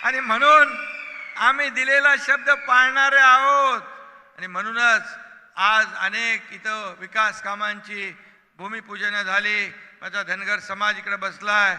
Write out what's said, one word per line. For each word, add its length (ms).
आणि 160
म्हणून 580
आम्ही 320
दिलेला 460
शब्द 340
पाळणारे 680
आहोत. 640
आणि 100
म्हणूनच 540
आज 300
अनेक 520
इथं 480
विकास 420
कामांची 720
भूमिपूजन 680
झाली. 500
माझा 220
धनगर 360
समाज 380
इकडे 180
बसलाय. 640